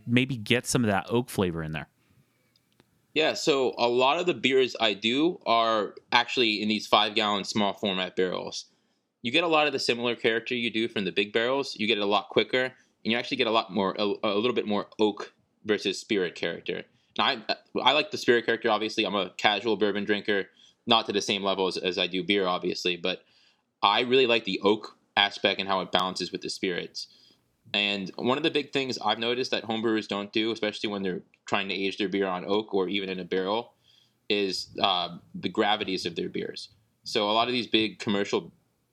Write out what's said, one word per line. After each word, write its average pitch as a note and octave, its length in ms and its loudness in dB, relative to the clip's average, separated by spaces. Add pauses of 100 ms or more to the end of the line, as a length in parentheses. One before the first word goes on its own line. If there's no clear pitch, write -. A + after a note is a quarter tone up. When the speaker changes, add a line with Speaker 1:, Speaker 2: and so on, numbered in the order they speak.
Speaker 1:
maybe B2+ 300 2
get A#2 320 0
some B2+ 160 2
of G#2+ 40 2
that G2 200 2
oak B2 220 0
flavor E2 340 0
in D#2 80 -6
there? D2 160 -8 (1300)
Speaker 2:
Yeah, D3 200 2
so C#3 420 2
a A#2+ 120 2
lot B2+ 320 4
of F3+ 60 -2
the F3 80 2
beers B2+ 440 2
I A2 160 2
do C3+ 520 0
are A2+ 500 2 (160)
actually A#2 500 2
in G#2+ 60 -2
these G#2+ 180 0
five-gallon G#2 560 2
small G2+ 300 0
format F#2+ 420 -4
barrels. F#2 520 -4 (560)
You A#2 100 -6
get D#3+ 100 2
a F3 60 0
lot D#3 180 4
of C#3+ 60 0
the C3+ 80 -2
similar A#2+ 340 0
character A#2 400 0
you A#2+ 160 -2
do A2 160 0
from A2 180 -4
the F2+ 60 -2
big G#2 220 -2
barrels. B2+ 420 0
You G#2 140 -2
get A2 100 2
it G#2 40 0
a G#2 40 0
lot G2+ 220 2
quicker, B2+ 440 2 (320)
and G#2+ 80 0
you A#2+ 60 0
actually C3 200 -6
get A#2+ 100 2
a G#2+ 40 0
lot A2+ 200 0
more, F#2+ 260 0
a, G#2 140 0 (100)
a G#2 120 0
little A2+ 180 2
bit G#2 140 -2
more G2+ 200 -2 (140)
oak G#2+ 320 0 (320)
versus G2+ 340 0
spirit F#2 380 -2
character. F2 480 -6 (320)
Now, G#2+ 80 2
I, A2+ 320 -2 (260)
I B2+ 100 6
like D3 200 0
the B2+ 60 -6
spirit A#2+ 280 4
character, A2+ 240 2
obviously. G#2+ 340 0
I'm F#2+ 120 0
a F2+ 200 0
casual G#2+ 400 2
bourbon G2+ 280 0
drinker, G2+ 440 -2 (380)
not A2+ 200 4
to A2 60 -4
the G2 100 2
same G2+ 200 -2
level F#2+ 240 2
as, F2 100 -2
as F#2 220 -2
I F#2 80 2
do F2+ 160 -2
beer, F#2+ 240 2
obviously, F2+ 500 -2
but F2 260 -4 (600)
I G#2 180 4
really B2+ 260 4
like A#2 180 2
the F#2+ 180 -4
oak G#2+ 340 2 (200)
aspect G2+ 420 2
and G2 100 -4
how F#2+ 120 0
it F2 100 -8
balances F#2 400 0
with F2+ 120 -8
the - 80 -8
spirits. - 580 -8 (640)
And G2+ 420 -2
one B2 200 0
of D3+ 80 -4
the E3 60 2
big D3 220 -4
things C3 260 -2
I've G#2+ 200 -2
noticed A#2+ 320 -4
that G#2+ 140 -4
homebrewers A2 420 0
don't G2+ 260 -6
do, A2 200 0
especially G#2+ 380 -4
when G2+ 120 -4
they're F#2 200 -4 (240)
trying G2 220 -4
to F#2+ 60 -4
age F#2+ 240 -4
their G2+ 100 0
beer G2 180 0
on F2+ 200 -4
oak G#2 280 -2
or F#2+ 140 0
even G2 200 -4
in F#2 120 -6
a F2 40 -8
barrel, F#2+ 500 -2 (540)
is, G2+ 400 -2 (120)
uh, F2 360 0 (180)
the G2 140 -6
gravities G#2 560 -2
of E2+ 120 -6
their F2+ 120 -4
beers. - 420 -10 (340)
So G#2 260 0
a - 20 2
lot A2+ 160 2
of B2 40 -2
these A#2+ 140 -2
big A2 340 0
commercial, G2+ 520 0 (400)